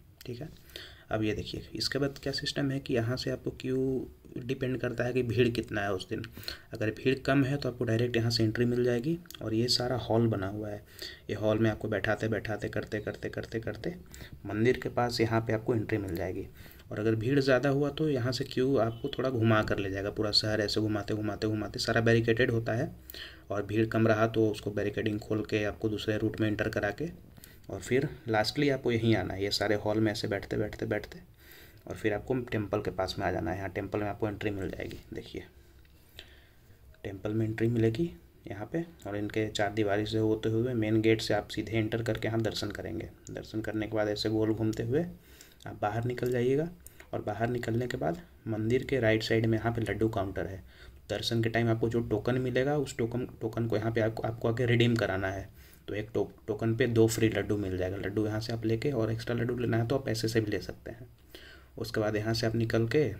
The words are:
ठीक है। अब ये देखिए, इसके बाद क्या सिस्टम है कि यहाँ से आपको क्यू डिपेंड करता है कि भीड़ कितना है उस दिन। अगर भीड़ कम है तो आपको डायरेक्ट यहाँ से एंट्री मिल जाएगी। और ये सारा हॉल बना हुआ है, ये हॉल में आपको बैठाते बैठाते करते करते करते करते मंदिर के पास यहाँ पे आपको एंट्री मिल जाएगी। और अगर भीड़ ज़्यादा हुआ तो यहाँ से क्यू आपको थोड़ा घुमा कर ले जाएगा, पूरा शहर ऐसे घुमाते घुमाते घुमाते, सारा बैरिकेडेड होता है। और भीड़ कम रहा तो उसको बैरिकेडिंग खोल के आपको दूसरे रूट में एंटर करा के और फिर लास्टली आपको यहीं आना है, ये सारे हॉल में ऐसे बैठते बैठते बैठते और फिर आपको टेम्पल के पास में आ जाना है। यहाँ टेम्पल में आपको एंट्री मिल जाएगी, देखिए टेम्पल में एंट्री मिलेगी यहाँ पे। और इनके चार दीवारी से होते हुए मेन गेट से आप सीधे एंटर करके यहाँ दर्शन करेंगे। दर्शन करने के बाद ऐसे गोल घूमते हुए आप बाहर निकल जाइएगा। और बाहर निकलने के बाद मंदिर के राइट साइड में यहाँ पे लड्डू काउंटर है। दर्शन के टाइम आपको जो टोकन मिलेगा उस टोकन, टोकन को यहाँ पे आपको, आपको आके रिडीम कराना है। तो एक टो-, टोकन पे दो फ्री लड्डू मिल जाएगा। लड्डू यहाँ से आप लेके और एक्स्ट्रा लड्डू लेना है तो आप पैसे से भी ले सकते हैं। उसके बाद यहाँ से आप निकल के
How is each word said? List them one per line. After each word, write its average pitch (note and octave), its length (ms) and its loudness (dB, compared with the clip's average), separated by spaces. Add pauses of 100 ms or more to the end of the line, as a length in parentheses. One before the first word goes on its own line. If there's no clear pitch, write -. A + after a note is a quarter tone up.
(260)
ठीक A#2+ 140 -8
है। D3+ 80 -10 (640)
अब A2 120 0
ये G#2+ 120 2
देखिए, - 400 -8
इसके - 240 -2
बाद C#3 240 -2
क्या C#3 100 -4
सिस्टम C#3+ 380 -2
है C3+ 100 -2
कि C#3 140 -4
यहाँ A2+ 220 0
से C3 140 -4
आपको B2+ 200 -4
क्यू C3 580 -2 (300)
डिपेंड B2+ 420 -2
करता A#2+ 240 -2
है B2 80 -2
कि B2+ 100 2
भीड़ A#2+ 280 4
कितना A2 300 -2
है G2+ 120 0
उस F#2 160 -4
दिन। - 140 -4 (500)
अगर G#2+ 180 0
भीड़ C3 280 0
कम C3+ 260 4
है C#3 120 0
तो C3 120 -2
आपको A#2+ 160 -4
डायरेक्ट A#2 320 2
यहाँ A#2 140 2
से A2+ 140 4
एंट्री A2 200 4
मिल A#2+ 200 4
जाएगी। B2 340 2 (240)
और A2 120 -2
ये A2+ 140 4
सारा B2 300 2
हॉल A2+ 280 4
बना G2 220 0
हुआ G#2 200 -6
है, G#2 140 -10 (480)
ये G2+ 60 -2
हॉल G#2+ 220 4
में A2 120 6
आपको A2 180 -2
बैठाते G#2+ 400 0
बैठाते G#2+ 400 -2
करते G#2+ 320 -4
करते G#2 280 -6
करते A2 320 -6
करते A2 340 -6 (520)
मंदिर A2+ 340 2
के - 100 -4
पास A#2+ 300 0
यहाँ A2+ 200 2
पे A2+ 120 -2
आपको A2+ 220 0
एंट्री A2 240 0
मिल F#2+ 180 -4
जाएगी। F#2 300 -4 (460)
और A2 60 -6
अगर A2 160 4
भीड़ A#2 260 2
ज़्यादा C3 280 4
हुआ C#3+ 220 2
तो D#3 180 0
यहाँ C3 240 0
से B2+ 120 -2
क्यू C3 320 2
आपको A#2 320 0
थोड़ा B2+ 220 -2
घुमा A2 320 6
कर G#2 160 0
ले G2 120 -2
जाएगा, G2 200 -2
पूरा G#2+ 220 0
शहर G#2+ 280 2
ऐसे G#2 200 0
घुमाते G#2+ 340 0
घुमाते G#2+ 320 -2
घुमाते, G#2+ 320 -2
सारा A2+ 220 2
बैरिकेडेड A#2 500 6
होता A2+ 220 0
है। A#2+ 180 -2 (600)
और G2+ 120 -2
भीड़ G#2 240 2
कम A2 220 4
रहा A2 180 6
तो A2+ 220 4
उसको G#2 220 -4
बैरिकेडिंग G#2 500 0
खोल G#2+ 240 -2
के G#2+ 200 0
आपको G2+ 240 -2
दूसरे G#2 300 -2
रूट G#2+ 220 0
में A2 80 4
एंटर G#2 200 0
करा G#2 240 0
के D#3 160 -6 (600)
और G2 100 -8
फिर C3+ 280 2 (200)
लास्टली A2 400 2
आपको B2+ 240 0
यहीं A2+ 240 4
आना F#2+ 180 -2
है, F#2+ 100 -4
ये G2+ 60 0
सारे G#2 240 2
हॉल G#2 260 2
में A2 120 4
ऐसे A2 160 -4
बैठते G2+ 280 -2
बैठते A2 300 -2
बैठते A2 340 -4 (680)
और - 100 -8
फिर G#2 180 0
आपको G#2 280 -2
टेम्पल G#2 380 -2
के G2 100 -4
पास F#2 280 -4
में G2 80 0
आ F#2 40 0
जाना F#2 200 -2
है। F#2 60 -4
यहाँ G2 140 -6
टेम्पल G2+ 280 -4
में G#2 100 -2
आपको G#2 200 -2
एंट्री G2+ 220 -4
मिल F#2+ 200 -4
जाएगी, - 280 -8 (160)
देखिए - 300 -10 (1600)
टेम्पल G2+ 280 -6
में A2 140 0
एंट्री A2 220 2
मिलेगी A#2 420 2 (380)
यहाँ G2+ 240 -10
पे। E3+ 120 -2 (220)
और G2+ 100 -4
इनके G#2 320 -2
चार G#2 240 0
दीवारी G#2 340 2
से A2 120 -2
होते A2 300 2
हुए A#2 260 0
मेन A2 280 4
गेट A2 180 6
से - 140 0
आप G#2 140 -2
सीधे G#2+ 240 -6
एंटर A2 300 0
करके A2 260 -2
यहाँ A2+ 120 0
दर्शन G#2 300 -2
करेंगे। F#2+ 380 -8 (220)
दर्शन G#2 300 -8
करने G#2+ 260 -4
के G#2+ 100 -4
बाद G#2+ 120 2
ऐसे G#2 220 -2
गोल A2 220 2
घूमते A2 300 -2
हुए C3 220 0 (640)
आप G#2 160 -12
बाहर G#2+ 220 -2
निकल B2 260 -2
जाइएगा। C3 380 2 (460)
और G#2+ 80 -4
बाहर A2 260 -2
निकलने A#2+ 380 -2
के A#2+ 100 -6
बाद D#3+ 240 -2 (280)
मंदिर A2 360 0
के C3+ 160 0
राइट A2 220 4
साइड A2+ 240 2
में A2+ 120 4
यहाँ A#2 140 0
पे A#2 100 -2
लड्डू G#2 260 2
काउंटर F#2+ 380 -2
है। F#2 160 -8 (480)
दर्शन A2 320 0
के A2+ 60 4
टाइम A#2 200 2
आपको A2+ 200 4
जो A#2 140 2
टोकन A#2 360 0
मिलेगा B2+ 380 0
उस C3+ 200 -2
टोकन, A#2 300 -2 (140)
टोकन A#2 280 -2
को G#2+ 80 2
यहाँ A2 160 0
पे A2+ 80 2
आपको, A2+ 220 0
आपको A2+ 260 -2
आके A#2 180 0
रिडीम A#2 300 6
कराना G2 320 0
है। G2 200 -6 (400)
तो G2 60 -4
एक G#2+ 200 -6
टो-, G2+ 120 2 (200)
टोकन A2+ 300 0
पे B2+ 120 4
दो A2+ 200 8
फ्री A2+ 200 4
लड्डू G#2 280 0
मिल F#2+ 220 -2
जाएगा। F#2 180 -2
लड्डू G2+ 300 -2
यहाँ G#2+ 140 -2
से A2+ 120 -6
आप A#2 120 -4
लेके A2+ 280 0
और A2+ 200 0
एक्स्ट्रा A#2 240 -4
लड्डू A#2+ 200 -2
लेना A2+ 200 0
है A#2 100 2
तो C3+ 100 2
आप - 100 -2
पैसे A2+ 220 0
से A#2 120 2
भी G#2+ 100 0
ले G2+ 100 -2
सकते - 300 -12
हैं। - 180 -14 (720)
उसके A2+ 220 -4
बाद G#2+ 160 0
यहाँ G#2+ 180 0
से A2+ 120 0
आप A#2+ 80 0
निकल A2+ 340 2
के D3 160 4 (160)